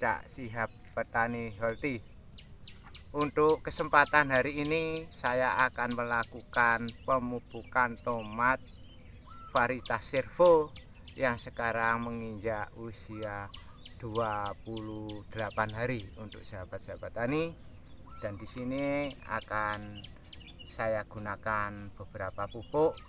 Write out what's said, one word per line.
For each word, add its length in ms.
Cak 320
Sihab 400
Petani 640
Healthy. 400
Untuk 480
kesempatan 720
hari 320
ini, 480
saya 560
akan 240
melakukan 960
pemupukan 960
tomat 640
varietas 560
Servo 640
yang 160
sekarang 720
menginjak 720
usia 720
dua 640
puluh 640
delapan 480
hari 240
untuk 320
sahabat-sahabat 640
tani. 400
Dan 160
di 80
sini 640
akan 720
saya 320
gunakan 880
beberapa 560
pupuk, 480